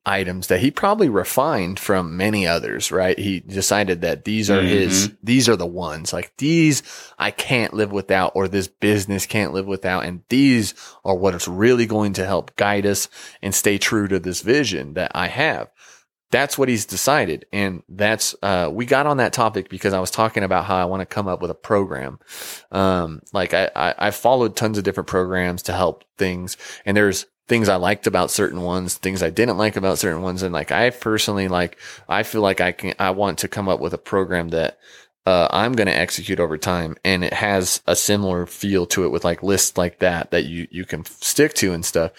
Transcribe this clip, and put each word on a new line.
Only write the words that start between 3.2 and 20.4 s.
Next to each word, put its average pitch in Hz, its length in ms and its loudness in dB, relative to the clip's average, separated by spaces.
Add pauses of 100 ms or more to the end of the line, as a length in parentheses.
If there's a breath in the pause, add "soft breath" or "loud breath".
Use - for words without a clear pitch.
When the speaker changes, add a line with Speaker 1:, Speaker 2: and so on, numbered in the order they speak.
Speaker 1:
decided 98 600 0
that 85 240 -2
these 107 260 0
are 98 120 4
his, 95 460 2
Speaker 2:
Mm-hmm. - 140 -18
Speaker 1:
these 117 260 4
are 113 80 6
the 87 100 -2
ones, 82 480 -6
like, 87 240 -8
these 156 440 4 (360 loud breath)
I 104 120 0
can't 117 440 -2
live 104 180 0
without, 95 420 2
or 95 140 0
this 92 180 0
business 98 600 0
can't 101 260 0
live 95 140 -4
without. 92 400 -2
And 87 240 -8
these 123 420 4 (320 loud breath)
are 95 100 2
what 90 200 2
is 87 120 -6
really 117 400 4
going 104 280 0
to 92 120 -2
help 92 300 -4
guide 101 300 2
us 101 220 0 (340 loud breath)
and 98 120 -2
stay 101 220 2
true 104 320 0
to 95 100 0
this 90 220 -6
vision 95 540 0
that 87 200 -4
I 87 140 -2
have. 113 400 -2 (640 loud breath)
That's 139 280 0
what 135 100 2
he's 113 180 0
decided. 98 640 0
And 98 360 -4
that's, 104 540 0
uh, 90 300 2
we 113 120 -6
got 135 220 4
on 143 120 0
that 117 140 2
topic 104 380 0
because 95 240 -2
I 92 60 2
was 92 100 -4
talking 110 320 0